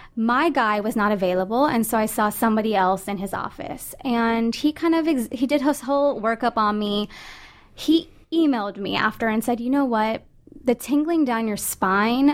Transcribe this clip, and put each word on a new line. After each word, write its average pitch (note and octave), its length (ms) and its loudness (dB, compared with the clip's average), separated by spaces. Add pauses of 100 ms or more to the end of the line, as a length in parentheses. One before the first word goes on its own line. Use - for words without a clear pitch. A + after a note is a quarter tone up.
(160)
My B3 340 2
guy A3 300 0
was G#3+ 140 -4
not G#3 160 2
available, F#3+ 540 0
and A3+ 220 0
so A#3 120 -2
I A3 80 2
saw G#3+ 220 0
somebody G#3+ 480 0
else F#3 320 0
in G3+ 80 -6
his F#3+ 180 -6
office. - 600 -10 (100)
And A3+ 500 0
he D4+ 180 0
kind E4 220 0
of D#4+ 140 2
ex-, B3 240 0
he B3+ 140 -2
did C#4+ 160 0
his C#4+ 180 0
whole C#4+ 400 0
workup A3+ 360 0
on G#3 220 2
me. G#3 300 -2 (680)
He E4 360 0 (220)
emailed B3+ 440 0
me A3+ 180 -4
after A3 340 0
and A3 140 0
said, A#3+ 160 -2
"You A#3+ 120 -4
know C#4 160 2
what? A3 360 0 (440)
The B3 100 4
tingling D4+ 500 2
down A3+ 220 -2
your G#3 100 -4
spine, A3 760 2